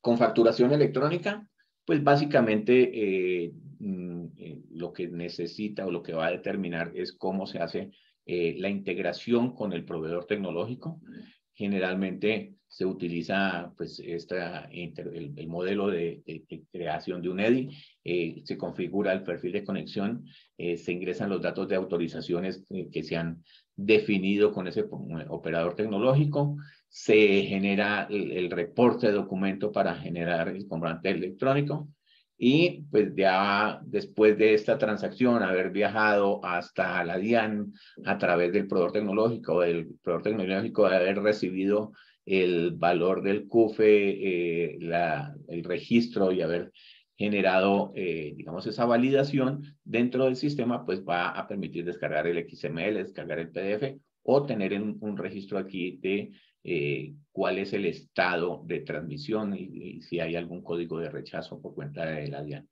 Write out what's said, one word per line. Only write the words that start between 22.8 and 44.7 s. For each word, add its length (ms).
que 120
se 140
han 260
definido 800
con 140
ese 180
po-, 220
operador 460
tecnológico, 840
se 540
genera 680
el, 220
el 180
reporte 560
de 60
documento 580
para 240
generar 540
el 180
comprobante 440
electrónico 760
y, 520
pues, 240
ya 680
después 520
de 180
esta 220
transacción, 680
haber 280
viajado 720
hasta 600
la 120
dian 560
a 140
través 340
del 140
proveedor 260
tecnológico, 680
el 260
proveedor 200
tecnológico 680
de 80
haber 260
recibido 720
el 480
valor 500
del 240
cufe, 1300